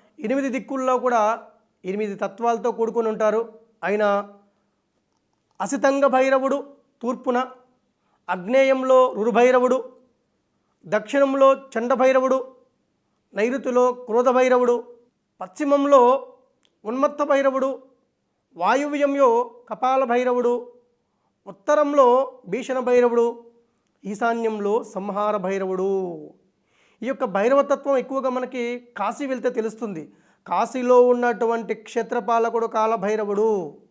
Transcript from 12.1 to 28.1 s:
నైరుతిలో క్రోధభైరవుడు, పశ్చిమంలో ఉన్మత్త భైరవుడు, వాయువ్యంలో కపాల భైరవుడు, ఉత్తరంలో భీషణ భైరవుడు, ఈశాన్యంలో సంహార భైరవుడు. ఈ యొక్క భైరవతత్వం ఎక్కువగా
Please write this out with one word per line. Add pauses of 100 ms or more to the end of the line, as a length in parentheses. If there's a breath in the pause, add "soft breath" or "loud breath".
నైరుతిలో
క్రోధభైరవుడు, (560)
పశ్చిమంలో (580)
ఉన్మత్త
భైరవుడు, (720)
వాయువ్యంలో (180)
కపాల
భైరవుడు, (760)
ఉత్తరంలో (160)
భీషణ
భైరవుడు, (600)
ఈశాన్యంలో
సంహార
భైరవుడు. (1160)
ఈ
యొక్క
భైరవతత్వం
ఎక్కువగా